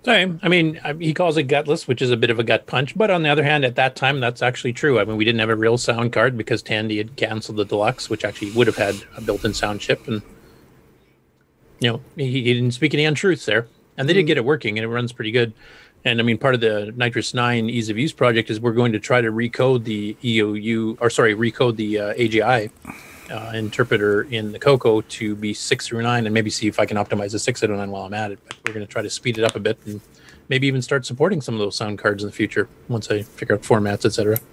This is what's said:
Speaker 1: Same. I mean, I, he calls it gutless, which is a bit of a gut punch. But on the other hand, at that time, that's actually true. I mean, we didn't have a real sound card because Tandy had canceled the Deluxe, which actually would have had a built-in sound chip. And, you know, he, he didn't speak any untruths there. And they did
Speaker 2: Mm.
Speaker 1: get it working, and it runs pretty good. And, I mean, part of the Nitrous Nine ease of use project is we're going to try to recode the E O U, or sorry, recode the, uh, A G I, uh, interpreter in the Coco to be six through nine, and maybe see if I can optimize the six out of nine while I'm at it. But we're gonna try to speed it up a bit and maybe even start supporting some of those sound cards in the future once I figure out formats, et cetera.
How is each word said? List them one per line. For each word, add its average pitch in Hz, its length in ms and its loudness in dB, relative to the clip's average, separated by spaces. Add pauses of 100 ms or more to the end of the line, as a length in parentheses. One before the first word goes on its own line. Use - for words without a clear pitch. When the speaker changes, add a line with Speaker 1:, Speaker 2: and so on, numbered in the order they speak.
Speaker 1:
Same. 185 380 2
I 175 60 2
mean, 160 340 4
I, 147 120 -6
he 160 200 -2
calls 165 220 2
it 156 80 2
gutless, 147 420 0
which 127 160 0
is 123 80 2
a 120 60 4
bit 117 140 2
of 113 100 0
a 113 40 0
gut 110 220 2
punch. 135 320 -2
But 214 120 4
on 175 120 2
the 151 60 2
other 147 160 4
hand, 147 200 4
at 123 120 0
that 131 180 2
time, 139 240 0
that's 120 240 -2
actually 123 300 0
true. 127 260 2
I 101 60 4
mean, 110 120 -2
we 107 80 2
didn't 117 140 2
have 110 120 0
a 110 60 4
real 113 220 4
sound 120 340 0
card 120 240 4
because 110 260 -4
Tandy 107 360 -2
had 107 160 -6
canceled 110 440 -4
the 104 60 0
Deluxe, 107 460 -2
which 110 140 -4
actually 101 260 -6
would 113 160 4
have 107 100 2
had 101 200 0 (200)
a - 40 -14
built-in 107 340 -2
sound 104 260 -4
chip. - 280 -4
And, 107 120 -4 (1600)
you 123 100 0
know, 117 120 -2 (160)
he, 135 160 -4
he 123 220 2
didn't 120 180 0
speak 147 220 0
any 147 100 2
untruths 156 420 2
there. 110 220 0 (280)
And 135 120 -2
they 170 60 4
did 190 100 6
Speaker 2:
Mm. 151 40 0
Speaker 1:
get 156 100 4
it 113 60 -2
working, 113 320 0
and 113 80 -4
it 113 40 -6
runs 120 240 -4
pretty 110 180 -6
good. 117 220 2 (520)
And, 117 140 2
I 117 60 2
mean, 117 120 2
part 131 200 2
of 117 40 -2
the 107 360 0
Nitrous 120 360 -2
Nine 120 380 0
ease 117 180 -4
of 104 80 -4
use 143 160 -2
project 117 380 2
is 107 80 -2
we're 117 140 0
going 120 180 2
to 107 80 0
try 123 220 2
to 117 100 0
recode 120 540 0
the 107 400 -6
E 113 180 2
O 104 120 0
U, 113 460 -2
or 120 100 2
sorry, 110 260 4
recode 117 400 0
the, 104 240 -2
uh, 104 160 -4
A 120 100 2
G 110 160 2
I, 113 280 2 (600)
uh, 113 240 -10
interpreter 107 680 0
in 107 280 -6
the 101 80 -12
Coco 123 420 4
to 107 360 -6
be 107 180 -4
six - 320 -4
through 117 160 -6
nine, 120 240 0
and 107 80 -2
maybe 110 160 2
see - 160 -4
if 104 140 0
I 104 60 4
can 104 100 -4
optimize 101 340 -2
the 107 80 -4
six - 240 -2
out 107 80 0
of 101 60 -2
nine 101 160 -6
while 98 100 -8
I'm 95 120 -10
at 107 180 -6
it. 98 140 -14
But - 100 -14 (100)
we're 107 80 -4
gonna 104 120 -8
try - 140 -6
to 104 80 -6
speed 110 300 -4
it 113 60 2
up 107 100 2
a 104 60 -8
bit 107 260 -2
and 104 140 -10 (480)
maybe 131 180 0
even 131 160 0
start 135 240 -2
supporting 156 340 0
some 123 140 -8
of 107 60 -4
those 101 160 -2
sound 107 220 -6
cards 104 260 -2
in 101 40 -6
the 92 60 -10
future 104 340 -2 (200)
once 117 220 -4
I 104 120 0
figure - 320 -2
out 101 80 -2
formats, 104 420 0
et 107 80 4
cetera. 110 260 2 (140)